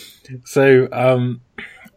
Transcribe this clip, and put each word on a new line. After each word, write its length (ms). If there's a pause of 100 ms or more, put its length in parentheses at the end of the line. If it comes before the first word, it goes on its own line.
(440)
So, 480
um, 480 (560)